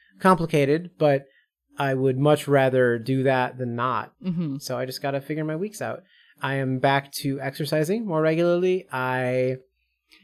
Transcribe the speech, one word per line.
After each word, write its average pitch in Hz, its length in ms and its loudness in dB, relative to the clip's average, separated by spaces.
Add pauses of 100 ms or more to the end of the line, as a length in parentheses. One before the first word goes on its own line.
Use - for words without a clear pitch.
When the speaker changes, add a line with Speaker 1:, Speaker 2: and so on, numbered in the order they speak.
(180)
Speaker 1:
complicated, 165 800 2
but 143 280 2 (520)
I 135 160 0
would 131 240 2
much 147 300 4
rather 127 500 4
do 131 240 -2
that 127 360 0
than 120 180 -6
not. 120 360 -2 (120)
Speaker 2:
Mm-hmm. 165 320 -4
Speaker 1:
So 127 200 -8
I 127 100 -4
just 127 160 -10
gotta 139 180 -2
figure 156 240 -6
my 156 100 -4
weeks 208 260 -8
out. 113 220 -8 (400)
I 135 120 -2
am 131 260 -2
back 139 400 0
to 135 200 -4
exercising 156 680 -2
more 156 140 0
regularly. 175 680 2
I 127 680 -2 (640)